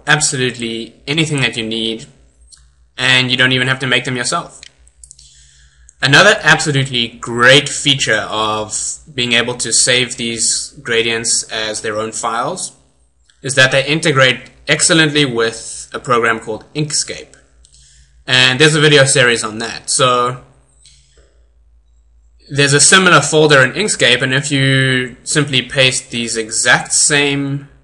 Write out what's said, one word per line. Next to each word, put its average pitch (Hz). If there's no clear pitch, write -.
absolutely 120
anything 151
that 117
you 113
need, 113
and 127
you 127
don't 127
even 127
have 131
to 135
make 123
them 127
yourself. 165
Another 175
absolutely 135
great 127
feature 117
of 107
being 120
able 120
to 120
save 123
these 117
gradients 117
as 110
their 107
own 110
files 123
is 135
that 131
they 135
integrate 139
excellently 151
with 113
a 120
program 117
called 107
Inkscape. 147
And 127
there's 156
a 147
video 143
series 120
on 107
that. 107
So 127
there's 139
a 143
similar 175
folder 151
in 123
Inkscape, 135
and 131
if 143
you 131
simply 127
paste 131
these 117
exact 123
same 143